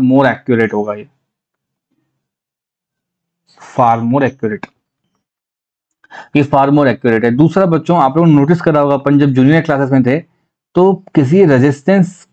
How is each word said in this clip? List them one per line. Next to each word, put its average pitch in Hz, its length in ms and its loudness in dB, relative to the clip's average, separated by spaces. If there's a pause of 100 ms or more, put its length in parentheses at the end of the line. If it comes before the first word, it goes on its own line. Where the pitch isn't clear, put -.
more 131 260 2
accurate 113 460 -2
होगा 104 200 -6
ये, 107 140 -18 (2500)
far 117 420 -2
more 131 200 -2
accurate, 113 440 -8 (1700)
ये 147 100 2
far 139 240 0
more 147 180 2
accurate 117 360 -2
है। 117 100 0
दूसरा 160 340 0
बच्चों, 165 320 -2
आप 139 180 0
लोगों 170 120 2
ने 151 60 4
नोटिस 156 260 0
करा 151 200 0
होगा 143 140 0
अपन 143 240 0
जब 143 140 0
junior 139 300 2
classes 139 280 -4
में 135 120 2
थे 139 160 -2 (560)
तो 185 180 2 (220)
किसी 160 300 2
resistance 147 880 0